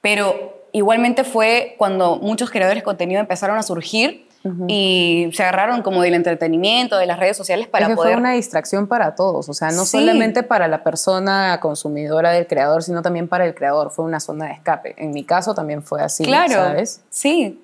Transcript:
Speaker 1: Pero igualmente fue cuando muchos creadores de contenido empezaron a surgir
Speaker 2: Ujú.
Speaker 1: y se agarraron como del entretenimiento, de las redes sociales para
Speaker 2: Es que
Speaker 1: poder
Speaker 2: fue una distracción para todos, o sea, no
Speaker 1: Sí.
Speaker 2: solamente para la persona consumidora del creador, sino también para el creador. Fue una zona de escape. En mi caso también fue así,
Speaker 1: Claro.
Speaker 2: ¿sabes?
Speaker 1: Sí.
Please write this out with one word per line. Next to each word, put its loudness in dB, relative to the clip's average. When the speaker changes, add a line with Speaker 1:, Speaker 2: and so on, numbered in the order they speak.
Speaker 1:
Pero -2
igualmente 2
fue 0
cuando 2
muchos -4
creadores 0
de -12
contenido -2
empezaron -2
a -2
surgir -4
Speaker 2:
Ujú. -6
Speaker 1:
y 2
se -2
agarraron 0
como 0
del 2
entretenimiento, 0
de 2
las -2
redes 0
sociales -2
para 2
Speaker 2:
Es 2
que 2
Speaker 1:
poder 2
Speaker 2:
fue 2
una 2
distracción -2
para 0
todos, 0
o -10
sea, -2
no 0
Speaker 1:
Sí. -2
Speaker 2:
solamente 4
para 2
la -2
persona 0
consumidora 0
del 2
creador, 2
sino -4
también -2
para 2
el -2
creador. 0
Fue -6
una -4
zona -8
de -10
escape. -4
En -8
mi -8
caso 0
también -6
fue -4
así, -2
Speaker 1:
Claro. 4
Speaker 2:
¿sabes? 0
Speaker 1:
Sí. -2